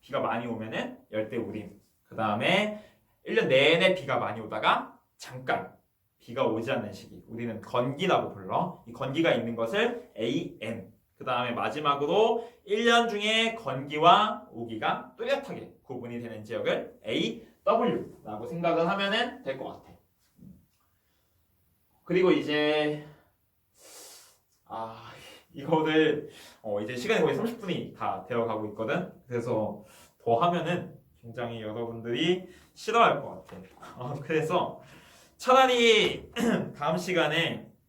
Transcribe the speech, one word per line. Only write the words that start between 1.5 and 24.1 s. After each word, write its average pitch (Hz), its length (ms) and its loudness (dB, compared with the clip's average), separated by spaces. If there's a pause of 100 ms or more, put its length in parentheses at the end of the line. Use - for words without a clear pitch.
그 - 120 -16
다음에 160 680 0 (400)
일 185 100 -4
년 202 140 2
내내 165 460 6
비가 127 240 -2
많이 110 220 -4
오다가 110 580 -2 (180)
잠깐 - 560 -6 (460)
비가 127 280 -2
오지 113 240 -2
않는 107 220 -4
시기, - 360 -18
우리는 117 320 -8
건기라고 139 720 0
불러. 104 540 -4
이 117 60 -16
건기가 143 400 0
있는 117 240 -2
것을 208 580 -2
에이엠. 117 800 -6 (240)
그 - 80 -14
다음에 123 280 -2
마지막으로 147 960 2 (160)
일 220 200 0
년 233 240 6
중에 220 480 0
건기와 165 960 4
우기가 117 640 -4
뚜렷하게 - 580 -4 (100)
구분이 120 360 -10
되는 113 240 -12
지역을 110 600 -4
에이더블유라고 - 1400 -2
생각을 165 420 0
하면은 202 540 -2
될 131 160 -6
것 127 60 -8
같아. - 280 -14 (2000)
그리고 180 280 4
이제, 151 720 0 (1600)